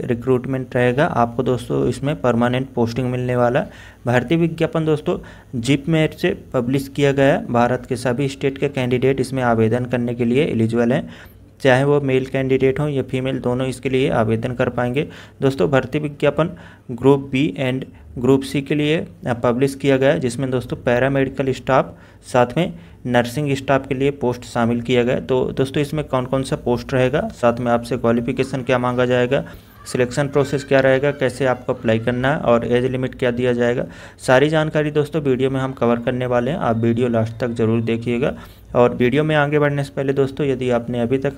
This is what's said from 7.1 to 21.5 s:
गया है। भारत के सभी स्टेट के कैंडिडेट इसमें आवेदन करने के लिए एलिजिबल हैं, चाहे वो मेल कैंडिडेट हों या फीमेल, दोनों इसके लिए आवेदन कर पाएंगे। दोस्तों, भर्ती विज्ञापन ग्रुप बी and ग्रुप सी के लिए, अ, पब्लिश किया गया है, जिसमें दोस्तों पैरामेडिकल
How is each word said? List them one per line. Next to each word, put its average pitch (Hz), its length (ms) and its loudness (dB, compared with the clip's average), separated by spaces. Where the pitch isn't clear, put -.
गया 139 220 4
है। - 120 -4
भारत 120 420 0
के 127 80 -4
सभी 123 320 -2
स्टेट 135 300 -4
के 143 100 0
कैंडिडेट 131 520 0
इसमें 127 220 -4
आवेदन 117 420 2
करने 120 300 -2
के 120 100 -2
लिए 123 200 2
एलिजिबल 117 480 2
हैं, - 180 -2
चाहे 131 240 4
वो 143 160 4
मेल 131 260 0
कैंडिडेट 131 540 2
हों 151 80 -2
या 135 140 -2
फीमेल, 131 360 -4
दोनों 123 280 -2
इसके 123 220 -4
लिए 131 220 2
आवेदन 113 420 0
कर 123 160 0
पाएंगे। 127 400 -2
दोस्तों, 139 280 2
भर्ती 135 280 0
विज्ञापन 147 520 -2
ग्रुप 131 300 4
बी 139 400 -2
and 131 240 -2
ग्रुप 135 240 4
सी 143 200 -4
के 151 120 -2
लिए, 151 320 0
अ, 127 80 0
पब्लिश 127 400 0
किया 139 220 2
गया 131 160 4
है, 165 80 -2
जिसमें 127 300 -4
दोस्तों 120 260 -4
पैरामेडिकल 135 760 0